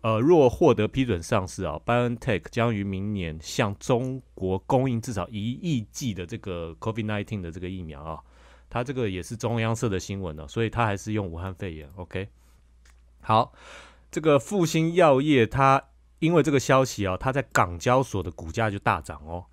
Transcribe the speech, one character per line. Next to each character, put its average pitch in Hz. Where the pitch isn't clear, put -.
呃， 110
若 143
获 139
得 107
批 131
准 90
上 95
市 95
啊， 78
BioNTech 120
将 117
于 101
明 98
年 82
向 104
中 131
国 95
供 131
应 117
至 113
少 92
一 110
亿 139
剂 123
的 90
这 113
个 85
covid 110
nineteen 104
的 85
这 85
个 90
疫 92
苗 76
啊。 80
它 120
这 131
个 123
也 90
是 117
中 117
央 113
社 113
的 92
新 98
闻 80
哦， 76
所 117
以 110
它 117
还 101
是 107
用 107
武 82
汉 92
肺 92
炎。 76
OK， 92
好， 113
这 165
个 147
复 190
星 165
药 151
业 139
它 135
因 165
为 151
这 151
个 139
消 135
息 104
啊， 92
它 131
在 139
港 87
交 127
所 101
的 87
股 82
价 107
就 101
大 98
涨 73
哦。 85